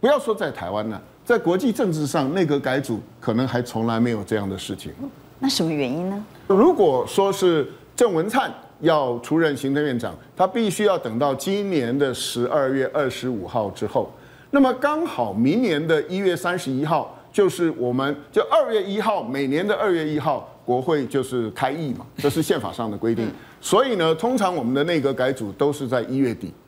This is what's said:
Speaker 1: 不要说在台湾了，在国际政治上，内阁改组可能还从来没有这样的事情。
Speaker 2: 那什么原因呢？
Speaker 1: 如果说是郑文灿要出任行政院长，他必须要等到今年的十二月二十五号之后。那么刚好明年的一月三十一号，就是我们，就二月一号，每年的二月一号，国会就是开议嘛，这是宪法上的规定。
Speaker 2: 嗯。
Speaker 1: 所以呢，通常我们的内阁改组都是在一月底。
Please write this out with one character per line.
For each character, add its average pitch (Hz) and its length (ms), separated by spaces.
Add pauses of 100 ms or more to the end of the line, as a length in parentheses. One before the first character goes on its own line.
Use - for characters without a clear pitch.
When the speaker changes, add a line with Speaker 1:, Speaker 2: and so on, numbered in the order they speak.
Speaker 1:
不 220 60
要 285 120
说 226 160
在 175 160
台 87 180
湾 107 200
了， 101 120 (220)
在 233 140
国 175 200
际 226 140
政 220 180
治 156 160
上， 139 280
内 190 120
阁 143 140
改 135 220
组 113 180 (180)
可 - 180
能 127 120
还 120 140
从 117 260
来 117 100
没 120 140
有 107 140
这 110 100
样 101 140
的 95 80
事 - 180
情。 - 160 (480)
Speaker 2:
那 269 80
什 233 180
么 165 60
原 143 180
因 170 200
呢？ 202 160 (220)
Speaker 1:
如 202 260
果 135 340
说 196 240
是 175 340 (300)
郑 233 180
文 165 140
灿 220 260 (280)
要 147 380
出 151 180
任 156 180
行 135 180
政 147 80
院 139 160
长， 110 160 (220)
他 180 100
必 214 240
须 208 140
要 196 140
等 113 200
到 139 160
今 196 360
年 131 280
的 139 160
十 - 360
二 135 240
月 131 200
二 143 160
十 123 200
五 107 180
号 107 220
之 98 180
后。 110 240 (400)
那 277 80
么 254 140
刚 302 320
好 113 260
明 131 300
年 165 240
的 156 240
一 185 80
月 190 180
三 175 240
十 170 100
一 135 160
号， 151 320 (140)
就 202 160
是 165 300
我 123 160
们， 135 200 (200)
就 - 180
二 285 180
月 214 140
一 196 160
号， 196 240
每 135 240
年 151 180
的 208 80
二 208 160
月 165 160
一 151 140
号， 139 260 (200)
国 123 160
会 143 260
就 135 160
是 120 280
开 135 200
议 147 220
嘛， - 120 (120)
这 143 120
是 151 140
宪 165 160
法 95 100
上 110 220
的 101 60
规 117 180
定。 113 120
Speaker 2:
嗯。 98 40 (300)
Speaker 1:
所 226 240
以 247 100
呢， 160 180
通 240 240
常 190 160
我 160 80
们 120 120
的 139 100
内 165 160
阁 135 140
改 127 180
组 104 220
都 143 180
是 143 160
在 120 140
一 127 160
月 127 180
底。 90 180 (140)